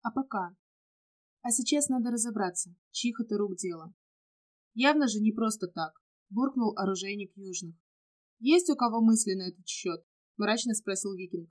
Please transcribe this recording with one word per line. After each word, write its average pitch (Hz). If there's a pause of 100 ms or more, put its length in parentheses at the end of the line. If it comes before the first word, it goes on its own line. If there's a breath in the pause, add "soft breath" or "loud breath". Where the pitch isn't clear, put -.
А 233
пока? 196 (840)
А 247
сейчас 277
надо 247
разобраться, 214 (160)
чьих 240
это 220
рук 196
дело. 170 (800)
Явно 285
же 214
не 214
просто 220
так, 160 (360)
буркнул 240
оружейник 190
южных. 180 (640)
Есть 330
у 277
кого 233
мысли 220
на 185
этот -
счет? - (320)
Мрачно 220
спросил 196
викинг. 180